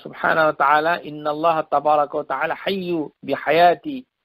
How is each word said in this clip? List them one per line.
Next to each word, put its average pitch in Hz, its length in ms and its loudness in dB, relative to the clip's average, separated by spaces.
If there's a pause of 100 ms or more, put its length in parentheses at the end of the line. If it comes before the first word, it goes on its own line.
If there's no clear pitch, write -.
সুবহানাহু 160 440 0
ওয়া 151 160 -2
তাআলা, 151 300 2 (180)
ইন্নাল্লাহ 151 460 -2 (160)
তাবারাকা 147 440 2
ওয়া 147 140 -6
তাআলা 147 320 -4
হাইয়্যু 180 360 -4 (280)
বিহায়াতি 151 680 2 (300)